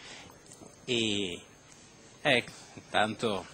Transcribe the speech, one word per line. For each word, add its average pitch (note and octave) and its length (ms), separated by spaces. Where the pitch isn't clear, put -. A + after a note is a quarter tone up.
E, G2+ 560
ecco, B2+ 300
intanto G#2 800